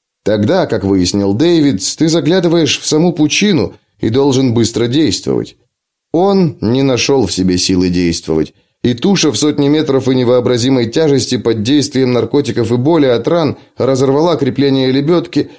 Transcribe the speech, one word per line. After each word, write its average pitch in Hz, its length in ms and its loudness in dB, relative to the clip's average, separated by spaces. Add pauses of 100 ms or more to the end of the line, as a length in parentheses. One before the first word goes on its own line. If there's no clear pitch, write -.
(260)
Тогда, 110 400 0
как 95 180 -4
выяснил 98 500 0
Дэвид, 143 480 2 (160)
ты 160 120 0
заглядываешь 165 720 0
в - 40 -10
саму 160 280 0
пучину 151 640 0 (260)
и - 80 -2
должен 131 440 2
быстро 117 340 0
действовать. - 680 -2 (580)
Он 190 480 2
не 123 220 0
нашёл 131 420 2
в 87 60 -4
себе 92 260 0
силы 92 320 0
действовать, 82 640 -2 (300)
и 120 100 0
туша 160 380 0
в - 60 -4
сотни 147 300 0
метров 135 400 0
и 131 80 2
невообразимой 123 760 0
тяжести 139 480 0
под 113 260 -2
действием 131 500 0
наркотиков 117 580 -2
и 123 60 0
боли 147 300 2
от - 200 0
ран 160 300 0 (200)
разорвала 135 580 0
крепление 135 560 0
лебёдки, 147 680 -2